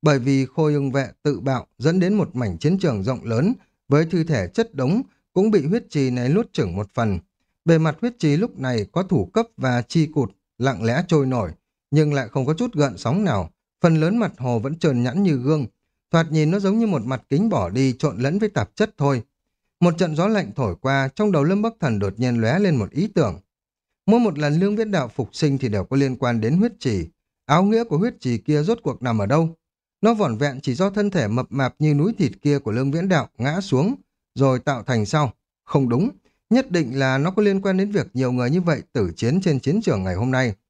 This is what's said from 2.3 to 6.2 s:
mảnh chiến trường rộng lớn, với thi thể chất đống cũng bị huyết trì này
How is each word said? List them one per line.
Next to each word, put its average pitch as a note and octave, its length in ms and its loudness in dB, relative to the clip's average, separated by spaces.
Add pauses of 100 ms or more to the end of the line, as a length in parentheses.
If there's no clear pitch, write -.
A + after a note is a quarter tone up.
mảnh G2+ 220 -4
chiến F3+ 200 0
trường A#2 240 0
rộng B2 220 -4
lớn, B2 300 0 (340)
với D3+ 180 4
thi E3 180 -2
thể A2 300 -2
chất A3+ 200 -2
đống D3 280 0 (300)
cũng G3+ 180 2
bị D#3 160 2
huyết A3+ 240 -2
trì C3+ 200 0
này B2 180 -2